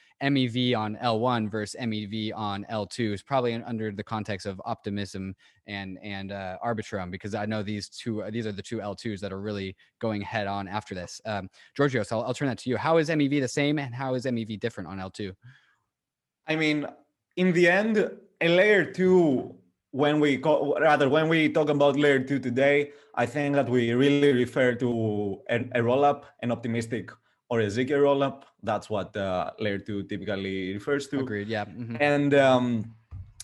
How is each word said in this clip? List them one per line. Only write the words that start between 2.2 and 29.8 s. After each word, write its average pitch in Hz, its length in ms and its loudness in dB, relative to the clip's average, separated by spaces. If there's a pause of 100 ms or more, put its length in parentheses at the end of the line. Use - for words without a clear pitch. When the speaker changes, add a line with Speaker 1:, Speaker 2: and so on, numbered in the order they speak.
Speaker 1:
on 101 380 -6
L 107 160 -4
two, 110 260 -4
is 98 100 -8
probably 123 300 0
in, 117 120 -6
under 110 280 -6
the 101 100 -8
context 104 440 -6
of 95 180 -8
Optimism 101 720 -8 (300)
and, 98 360 -10
and, 98 300 -10
uh, 95 320 -10
Arbitrum, 107 460 -6
because 98 240 -10
I 104 100 -4
know 107 180 -4
these 104 280 -8
two, 107 400 -8
these 110 160 -6
are 107 60 -6
the 98 100 -10
two 113 180 -8
L 101 160 -8
twos 104 240 -8
that 98 100 -8
are 98 120 -8
really 101 340 -6 (240)
going 107 220 -4
head 104 240 -4
on 98 200 -6
after 101 280 -8
this. 90 320 -12
Um, 101 240 -6 (260)
Georgios, 131 340 0
I'll, 113 120 -2
I'll 120 120 -4
turn 143 140 -4
that 120 100 -4
to - 120 -6
you. 117 80 0
How 160 180 2
is 160 140 2
M 156 100 2
E 139 80 4
V 143 120 0
the 131 60 0
same 147 320 0
and 131 160 -6
how 131 200 -4
is 123 100 -2
M 123 140 -2
E 113 60 -4
V 107 120 -6
different 95 320 -8
on 95 100 -10
L 95 120 -8
two? 95 240 -8 (1120)
Speaker 2:
I 156 100 -2
mean, 151 300 0 (500)
in 185 160 4
the 170 160 6
end, 208 420 4 (300)
a 165 80 2
layer 185 420 6
two, 170 640 4 (360)
when 147 280 2
we 147 200 4
co-, 143 420 2
rather, 147 280 6
when 156 200 4
we 160 200 4
talk 151 200 2
about 143 280 4
layer 143 240 6
two 135 180 -2
today, 139 540 2 (220)
I 120 120 0
think 143 300 -2
that 135 120 2
we 120 240 2
really 143 400 6
refer 123 440 2
to 110 720 -2
a, 120 80 0
a 123 240 -2
rollup, 139 440 2 (180)
an 120 100 -2
optimistic 117 580 -4 (380)
or 117 120 0
a 107 60 2
Zk 117 240 0
rollup. 139 520 2 (200)
That's 104 260 -2
what, 98 280 -4
uh, 92 420 -2
layer 101 200 -2
two 98 260 -8